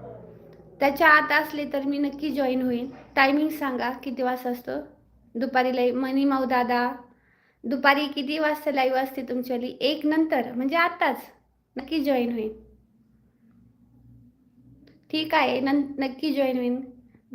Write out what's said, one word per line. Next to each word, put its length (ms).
त्याच्या 280
आत 360
असले 300
तर 80
मी 160
नक्की 320
जॉईन 320
होईन. 280
टायमिंग 340
सांगा 420
किती 300
वाजता 280
असतो 220
दुपारी 400
लाईव्ह. 260
मनीमाऊ 440
दादा, 480
दुपारी 440
किती 320
वाजता 320
लाईव्ह 280
असते 220
तुमच्यावाली? 600
एक 240
नंतर, 480
म्हणजे 220
आताच 460
नक्की 260
जॉईन 280
होईन. 220
ठीक 240
आहे, 240
नं-, 400
नक्की 340
जॉईन 240
होईन. 240